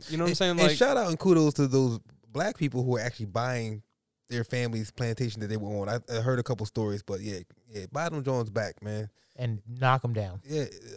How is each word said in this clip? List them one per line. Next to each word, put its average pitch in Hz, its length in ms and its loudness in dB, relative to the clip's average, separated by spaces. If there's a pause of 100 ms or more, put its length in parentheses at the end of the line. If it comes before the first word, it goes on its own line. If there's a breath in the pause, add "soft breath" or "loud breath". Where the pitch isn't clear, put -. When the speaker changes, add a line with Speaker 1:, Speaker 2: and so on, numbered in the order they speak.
Speaker 1:
You 156 100 -4
know 170 60 2
what - 20 2
I'm 175 40 4
Speaker 2:
And, 170 60 2
Speaker 1:
saying? 185 140 4
Speaker 2:
and 170 100 2
Speaker 1:
Like, 151 160 6
Speaker 2:
shout 269 220 4
out 208 100 2
and 160 100 -2
kudos 160 360 6
to 143 140 2
those 127 320 2 (300)
black 175 280 -2
people 127 260 0
who 123 120 2
are 107 40 0
actually 113 260 -4
buying 113 560 -2 (460)
their 120 160 -2
family's 117 460 -2
plantation 113 500 -2
that 104 60 -4
they 107 100 -2
were 104 140 -6 (100)
on. 98 80 -4
I, 117 120 -2 (120)
I 113 80 0
heard 127 200 2
a - 20 0
couple 110 240 -4
stories, 104 360 -2
but 98 180 -6
yeah, 101 180 -8 (320)
yeah, 101 220 -10
buy 160 160 -4
them 156 160 -4
Jones 123 260 0
back, 101 320 -4
man. 107 260 -6 (280)
Speaker 3:
And 113 320 -4
knock 127 360 2
'em 120 80 -2
down. 101 320 -4
Speaker 2:
Yeah, 147 200 -4 (320)